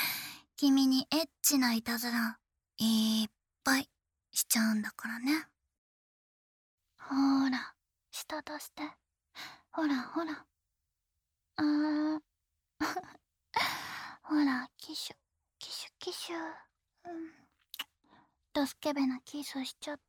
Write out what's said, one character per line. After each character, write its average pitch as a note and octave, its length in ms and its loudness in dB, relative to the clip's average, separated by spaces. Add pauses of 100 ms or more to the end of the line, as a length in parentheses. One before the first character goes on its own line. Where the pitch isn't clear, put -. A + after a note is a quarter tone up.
(580)
君 C4+ 300 6
に C4 240 2
エ D#4 120 2
ッ - 60 -8 (120)
チ C#4+ 180 4
な B3 140 4
い A3+ 100 0
た A#3 140 -2
ず A#3+ 140 -4
ら、 A3+ 280 0 (380)
い A3 480 4
っ - 40 -6 (340)
ぱ C4+ 160 4
い - 100 -6 (420)
し - 140 -2
ち - 120 0
ゃ A3 140 4
う G#3+ 40 2
ん G#3+ 60 0
だ G#3 100 -6
か - 160 -12
ら A3+ 120 -8
ね。 D4 280 0 (1500)
ほ - 180 -6 (340)
ら、 B3 260 -6 (360)
舌 - 300 -8
出 D4+ 180 -8
し - 120 -16
て。 - 100 -10 (880)
ほ D#4 160 0
ら、 C4 140 2
ほ D#4+ 220 -2
ら。 D#4 220 -6 (1080)
あ D4+ 60 -2
ー。 D4+ 600 2 (580)
<laughs> - 400 -6 (1040)
ほ D4+ 120 0
ら、 C4 420 2
キ - 180 -12
シ - 180 -10
ュ、 - 20 -20 (440)
キ - 120 -14
シ - 160 -10
ュ、 - 120 -20
キ F4+ 120 -8
シ - 220 -8
ュ。 E4 40 -6 (680)
う F4 40 -12
ん。 E4 220 -8 (1200)
ド C#4+ 120 2
ス - 120 -6
ケ D4+ 160 -2
ベ C#4 140 2
な B3+ 140 -2
キ D4 220 -10
ス C4+ 200 -6
し - 160 -10
ち - 100 -10
ゃ D4 40 -6
っ C#4+ 160 -12